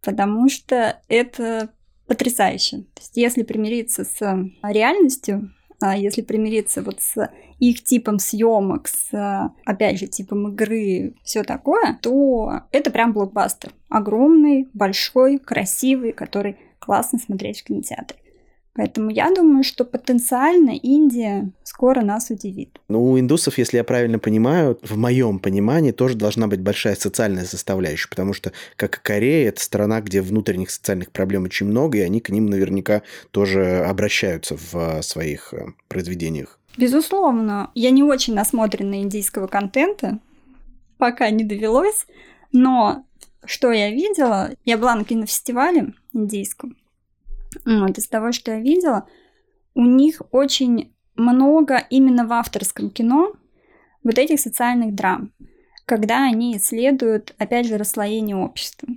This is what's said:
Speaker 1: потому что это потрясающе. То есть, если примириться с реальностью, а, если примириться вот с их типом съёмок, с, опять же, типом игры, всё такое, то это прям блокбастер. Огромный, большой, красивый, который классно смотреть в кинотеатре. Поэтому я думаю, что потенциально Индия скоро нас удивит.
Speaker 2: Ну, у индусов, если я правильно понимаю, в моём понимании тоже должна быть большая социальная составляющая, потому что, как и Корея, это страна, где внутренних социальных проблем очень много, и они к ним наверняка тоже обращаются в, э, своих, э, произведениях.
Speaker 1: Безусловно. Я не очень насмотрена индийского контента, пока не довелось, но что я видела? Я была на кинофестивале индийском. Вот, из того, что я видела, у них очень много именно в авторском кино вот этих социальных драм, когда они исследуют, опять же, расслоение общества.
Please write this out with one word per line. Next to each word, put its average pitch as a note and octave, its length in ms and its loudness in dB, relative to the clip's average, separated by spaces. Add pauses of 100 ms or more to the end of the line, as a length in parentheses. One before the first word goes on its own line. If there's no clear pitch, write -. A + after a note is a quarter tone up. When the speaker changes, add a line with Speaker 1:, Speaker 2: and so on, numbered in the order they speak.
Speaker 1:
потому G#3 480 0
что A#3+ 500 -2 (100)
это A3+ 600 -2 (380)
потрясающе. - 680 -2
То - 240 -18
есть, - 160 -10
если A#3+ 260 0
примириться A3 600 -4
с F#3+ 440 -4 (140)
реальностью, G#3+ 880 0 (300)
а, G3 160 0
если G3+ 240 -2
примириться G#3+ 600 -2
вот G3 200 -8
с - 280 -4 (300)
их A#3+ 240 2
типом A3+ 360 0
съёмок, G3+ 680 0
с, G3+ 640 -6 (140)
опять G#3 340 -2
же, F#3+ 80 -8
типом G3+ 420 -6
игры, G#3 640 -4 (100)
всё G#3+ 200 -4
такое, - 580 -2
то B3+ 600 0 (100)
это C#4+ 200 0
прям A#3 220 0
блокбастер. G3+ 580 -4 (180)
Огромный, C4+ 840 4
большой, B3+ 640 2
красивый, B3+ 720 -2
который G3+ 460 -6 (220)
классно A#3 400 -2
смотреть G3 420 -8
в - 40 -20
кинотеатре. - 520 -8 (580)
Поэтому G#3+ 340 -4
я A3 220 0
думаю, D#4 320 6
что - 200 -2
потенциально B3+ 840 2
Индия A#3 840 2 (120)
скоро B3+ 380 2
нас G#3 280 -2
удивит. G3+ 580 -10
Speaker 2:
Ну, A2+ 160 2
у C3 160 6
индусов, C3+ 380 2
если A#2+ 200 0
я A#2 60 2
правильно A#2 360 0
понимаю, B2 640 2
в G#2+ 140 -8
моём A#2+ 440 2
понимании A2+ 520 2
тоже B2+ 240 0
должна G#2+ 320 0
быть G2 140 -2
большая G2+ 340 -2
социальная G2 480 -2
составляющая, F2+ 680 -4
потому F#2+ 220 -4
что, - 220 -8 (240)
как - 200 -4
и - 40 -20
Корея, A#2+ 480 2
это - 120 -8
страна, G#2+ 380 0
где G2 220 -2
внутренних F#2+ 500 -2
социальных F#2 400 -6
проблем F#2+ 320 -2
очень F#2 220 -4
много, B2 320 0
и G#2 40 2
они G2 200 0
к - 80 -12
ним G#2+ 160 0
наверняка G2 560 0 (300)
тоже F#2+ 480 0
обращаются F#2+ 760 -2
в, E2 200 -14
э, E2 260 -4
своих, - 520 -8
э, - 120 -12 (240)
произведениях. F2+ 680 -8 (180)
Speaker 1:
Безусловно. B3 1000 0
Я A#3+ 140 2
не C4+ 140 6
очень C4 300 0
насмотрена G3+ 680 -2
индийского G3+ 460 -6
контента, G#3+ 720 -2 (800)
пока A#3+ 340 0
не A3 120 0
довелось, A3 600 0 (480)
но B3+ 500 4 (400)
что - 300 0
я G#3 180 2
видела? C4 600 0 (120)
Я A#3 140 0
была A#3 180 2
на G#3 80 -2
кинофестивале A#3+ 920 0 (200)
индийском. G#3 640 -6 (880)
Вот, G3 320 0
из - 100 -6
того, A3+ 240 -4
что A#3+ 200 -8
я A3 80 -6
видела, C#4 480 0 (680)
у B3 60 2
них C4 400 4 (100)
очень C4+ 640 0 (220)
много C4 600 4 (120)
именно B3+ 360 4
в A#3 80 -2
авторском G#3 560 -4
кино C#4+ 440 2 (680)
вот A#3 140 2
этих D4 220 2
социальных A#3+ 560 -2
драм, G3 360 -2 (540)
когда A#3 400 0
они A#3 300 0
исследуют, A3+ 840 0
опять A#3+ 300 -2
же, G#3+ 100 -2
расслоение G#3 580 -4
общества. - 600 -8